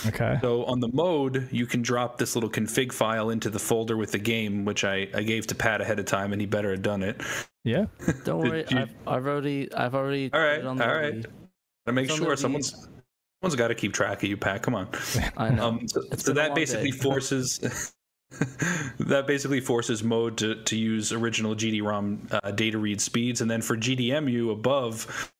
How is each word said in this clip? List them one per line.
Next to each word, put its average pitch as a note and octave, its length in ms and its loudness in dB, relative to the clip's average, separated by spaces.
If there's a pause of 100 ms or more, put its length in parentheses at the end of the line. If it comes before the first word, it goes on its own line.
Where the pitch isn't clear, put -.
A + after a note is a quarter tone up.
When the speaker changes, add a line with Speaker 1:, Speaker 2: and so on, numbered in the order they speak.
Speaker 1:
Okay. A#2 340 0
Speaker 2:
So A#2+ 240 2
on B2 160 0
the A#2 80 0
mode, C3+ 640 2
you A#2 140 0
can B2 140 0
drop A#2+ 380 0
this A#2+ 160 0
little A2+ 160 0
config B2+ 420 0
file A2 380 2
into A2+ 200 0
the G2+ 100 -2
folder A2+ 360 2
with G#2+ 140 0
the G2+ 80 0
game, G#2 460 0
which G2+ 200 0
I, G2 300 0
I G#2+ 80 0
gave A2 260 0
to - 60 -2
Pat G#2+ 260 2
ahead G2+ 200 0
of F#2 60 -2
time, G2+ 260 0
and G2+ 80 0
he G#2 60 0
better G#2 260 2
have F#2+ 100 -2
done G2+ 220 0
it. G#2+ 160 -4 (420)
Speaker 1:
Yeah. D3+ 240 2 (380)
Speaker 3:
Don't E3 160 0
Speaker 2:
<laughs> - 20 0
Did - 80 2
Speaker 3:
worry, D#3+ 180 -2
Speaker 2:
you B2+ 100 2
Speaker 3:
I've, - 120 -2 (160)
I've C3 220 0
already, C#3+ 440 -2
I've B2 220 0
already C#3 300 0
Speaker 2:
All B2+ 60 -4 (100)
Speaker 3:
put D#3+ 40 4
Speaker 2:
right, D3 140 4
Speaker 3:
it B2+ 80 -4
on C3 100 -2
the B2 120 2
Speaker 2:
all - 80 2
Speaker 3:
O D#3+ 60 0
D D3 40 0
E. D3 40 -2 (100)
Speaker 2:
right. A#2 60 -8 (600)
Gotta A#2+ 80 0
make C3 120 2
Speaker 3:
It's C#3+ 80 0
on D#3 40 0
Speaker 2:
sure - 120 0
Speaker 3:
the C3+ 60 2
Speaker 2:
someone's, C3+ 520 -2 (520)
someone's F3+ 160 0
gotta A#2 200 2
keep G2 160 -2
track G2+ 320 0
of G2 40 4
you, G2+ 80 0
Pat. G2+ 260 0
Come B2+ 120 0
on. F#2 140 -2 (480)
Speaker 3:
I A2+ 140 2
know. A#2 180 4
Speaker 2:
Um, A#2 180 -2
so, - 240 -2
Speaker 3:
It's - 140 -4
Speaker 2:
so C3+ 100 2
Speaker 3:
been C#3+ 40 2
a D3+ 40 4
Speaker 2:
that D#3 60 2
Speaker 3:
long C#3+ 80 -2
Speaker 2:
basically C3+ 340 0
Speaker 3:
day. B2+ 80 -4
Speaker 2:
forces, C3+ 960 0 (380)
<laughs> - 100 -4 (600)
that C#3 260 2
basically C#3 340 2
forces A#2 440 0
mode A2+ 340 2
to, A2 160 2 (100)
to A2 120 0
use A2 360 0
original A2+ 420 0
G A2 180 -2
D G#2 80 0
rom, G#2 500 -2
uh, G#2 220 -2
data A2 260 2
read G#2 220 0
speeds, A#2+ 400 0
and A2+ 100 2
then A2+ 100 0
for A#2 160 0
G A#2+ 180 0
D B2 180 2
M D3 160 0
U A#2 240 2
above, A#2 880 0